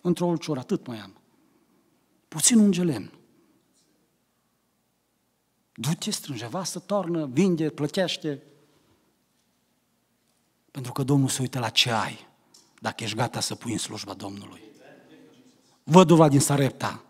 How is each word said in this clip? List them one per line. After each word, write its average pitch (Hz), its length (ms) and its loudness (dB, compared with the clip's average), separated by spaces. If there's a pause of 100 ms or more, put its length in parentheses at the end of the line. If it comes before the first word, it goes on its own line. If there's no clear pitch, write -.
Într-o 175 260 0
ulcioră, 156 340 -4
atât 165 260 -6
mai 117 120 -10
am. 98 220 -18 (1080)
Puțin 220 300 2
un 208 120 6
de 180 120 0
lemn. 135 300 -4 (2500)
Du-te, 147 360 -4
strânge, 120 360 -8
vasă, 170 320 -8
toarnă, 170 540 -4
vinde, 160 380 2
plătește. 147 720 -4 (2250)
Pentru 127 220 -12
că 139 100 -4
Domnul 135 260 2
se - 120 -4
uită 127 180 -4
la 117 100 -4
ce - 220 0
ai, 110 380 -4 (520)
dacă 113 240 -8
ești 107 120 -8
gata 117 240 -4
să - 140 -6
pui 117 180 -10
în 101 60 -4
slujba 101 360 -10
Domnului. 101 480 -14 (1200)
Văduva 160 460 8
din 139 120 6
Sarepta 135 680 -2